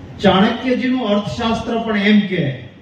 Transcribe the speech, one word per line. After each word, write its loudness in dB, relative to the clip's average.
ચાણક્યજીનું 2
અર્થશાસ્ત્ર -2
પણ -2
એમ 4
કહે -4